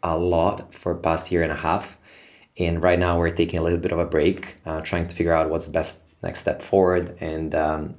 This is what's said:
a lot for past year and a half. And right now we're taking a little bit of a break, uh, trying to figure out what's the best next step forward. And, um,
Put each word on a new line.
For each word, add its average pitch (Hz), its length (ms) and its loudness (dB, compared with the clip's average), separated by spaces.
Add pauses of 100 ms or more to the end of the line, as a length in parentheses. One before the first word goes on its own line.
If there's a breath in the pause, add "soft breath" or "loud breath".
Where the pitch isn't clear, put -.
a 82 160 0
lot 87 560 0
for 87 200 -4
past 85 380 -2
year 85 100 4
and 78 100 0
a 76 40 -4
half. - 420 -4 (600 soft breath)
And 85 240 0
right 87 160 6
now 87 200 2
we're 85 120 2
taking 85 280 0
a 80 40 0
little 85 160 2
bit 85 140 -2
of 82 60 0
a 85 80 0
break, - 580 0
uh, 80 160 -6
trying 85 260 -4
to 85 80 -10
figure 85 180 2
out 80 180 4
what's 80 160 -2
the 76 60 -12
best - 320 -2 (180)
next - 180 -6
step - 220 -4
forward. 90 580 2
And, 80 340 -4
um, 78 440 0